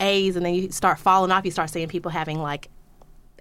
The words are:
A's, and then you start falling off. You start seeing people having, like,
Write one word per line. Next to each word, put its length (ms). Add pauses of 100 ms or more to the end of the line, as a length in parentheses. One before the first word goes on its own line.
A's, 360
and 80
then 100
you 160
start 280
falling 340
off. 140
You 40
start 200
seeing 180
people 220
having, 320
like, 260 (720)